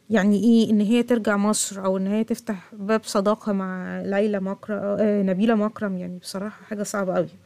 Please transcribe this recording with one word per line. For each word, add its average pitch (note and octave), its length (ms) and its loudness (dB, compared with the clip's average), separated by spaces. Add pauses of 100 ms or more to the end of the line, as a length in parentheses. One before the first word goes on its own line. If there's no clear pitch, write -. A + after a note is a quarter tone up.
(100)
يعني G#3 260 4
إيه، A3+ 340 4
إن G#3+ 100 4
هي A#3 220 2
ترجع A3+ 340 2
مصر G3+ 480 0
أو F#3+ 120 2
إن F#3+ 100 -2
هي G#3+ 180 0
تفتح A3 500 -8
باب G#3+ 300 0
صداقة G#3 480 0
مع F#3 500 -6
ليلى G3+ 380 0
مكرم، G3 420 -6
آه، G3+ 400 0
نبيلة G3 320 2
مكرم. G#3 420 -2
يعني F3+ 220 -10
بصراحة G3 460 -12
حاجة G#3 180 -8
صعبة F#3+ 320 -4
قوي. F3+ 140 0 (180)